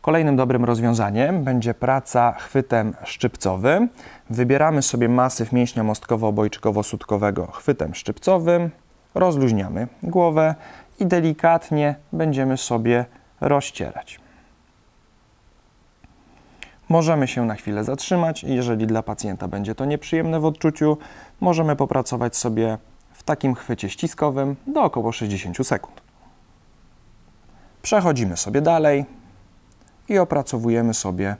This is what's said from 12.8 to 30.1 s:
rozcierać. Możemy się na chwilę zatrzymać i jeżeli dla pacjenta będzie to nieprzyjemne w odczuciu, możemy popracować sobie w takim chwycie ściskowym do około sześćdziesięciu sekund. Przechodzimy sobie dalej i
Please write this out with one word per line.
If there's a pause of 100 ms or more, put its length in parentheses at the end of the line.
rozcierać. (2750)
Możemy
się
na
chwilę
zatrzymać
i
jeżeli
dla
pacjenta
będzie
to
nieprzyjemne
w
odczuciu, (420)
możemy
popracować
sobie (340)
w
takim
chwycie
ściskowym (100)
do
około
sześćdziesięciu
sekund. (1800)
Przechodzimy
sobie
dalej (1040)
i